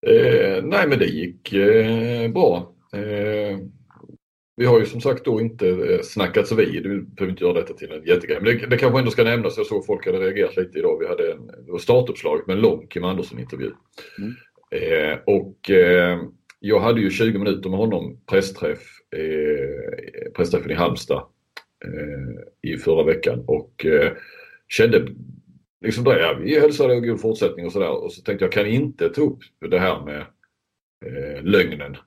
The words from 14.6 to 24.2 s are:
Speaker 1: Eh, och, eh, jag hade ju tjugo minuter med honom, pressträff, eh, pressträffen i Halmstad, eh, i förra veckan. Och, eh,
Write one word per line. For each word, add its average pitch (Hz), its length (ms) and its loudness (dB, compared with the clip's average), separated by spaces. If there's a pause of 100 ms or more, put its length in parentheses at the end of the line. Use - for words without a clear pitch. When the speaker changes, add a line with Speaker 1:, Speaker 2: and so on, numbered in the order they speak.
Speaker 1:
Eh, 80 540 0
och, - 440 -2
eh, 90 500 6 (400)
jag 101 200 2
hade 113 220 2
ju 98 80 2
tjugo 107 300 0
minuter 95 300 -2
med 95 100 -2
honom, 104 460 -4
pressträff, 95 540 -2 (360)
eh, 76 1200 -6
pressträffen 87 360 -2
i - 20 -2
Halmstad, 71 500 -2 (640)
eh, 69 840 -10
i 80 60 -6
förra 80 260 2
veckan. 73 440 0
Och, - 380 -4
eh, 78 260 4 (560)